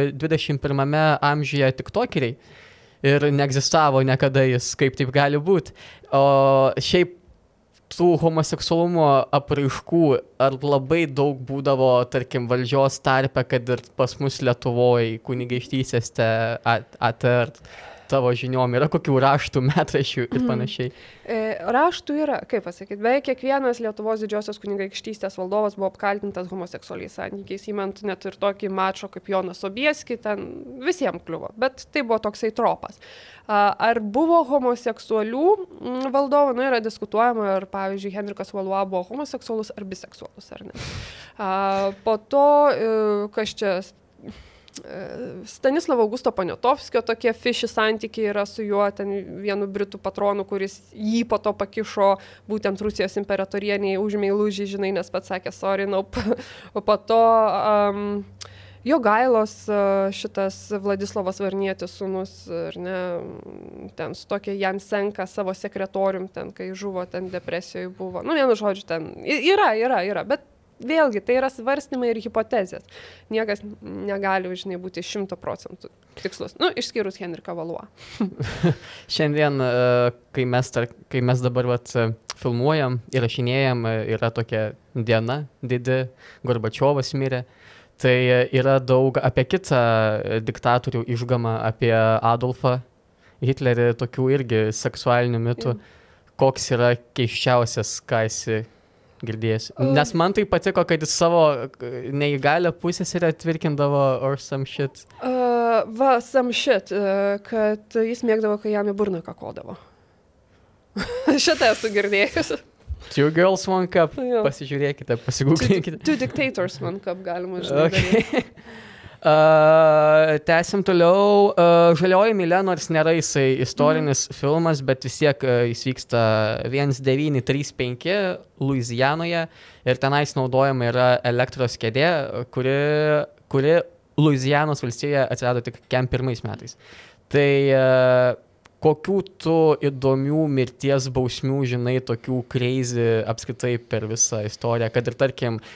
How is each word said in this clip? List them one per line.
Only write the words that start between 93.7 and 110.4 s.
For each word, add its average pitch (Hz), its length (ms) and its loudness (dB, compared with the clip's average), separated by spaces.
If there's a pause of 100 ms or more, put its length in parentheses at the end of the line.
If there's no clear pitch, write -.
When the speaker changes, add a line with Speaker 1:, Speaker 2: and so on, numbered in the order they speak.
Speaker 1:
tokių 127 340 -2
irgi 127 300 2 (100)
seksualinių 120 680 0
mitų. 117 340 -2
Speaker 2:
Jo. - 260 -12 (400)
Speaker 1:
Koks 131 320 2
yra 120 220 4 (160)
keisčiausias, 120 880 0
ką 117 240 -2
esi 110 380 -4 (600)
girdėjęs? 110 520 -4
Speaker 2:
Em. 131 200 0
Speaker 1:
Nes 143 200 2
man 170 200 2
tai 214 120 0
patiko, 185 380 0
kad 165 200 0
jis 151 100 -4
savo, 170 300 4 (340)
e, 123 140 -10 (180)
neįgalią 143 640 0
pusseserę 170 580 -2
tvirkindavo 147 680 0 (180)
or 135 200 -2
some 139 260 -6
shit. - 400 -8 (120)
Speaker 2:
E, 254 160 -4 (560)
va, 247 300 2
some 247 340 0
shit, 226 380 0
e, 202 500 0
kad 214 560 -2
jis 226 260 -2
mėgdavo, 214 360 2
kai 214 140 -4
jam 208 140 0
į 202 80 -2
burną 190 280 -2
kakodavo. - 540 -14 (1200)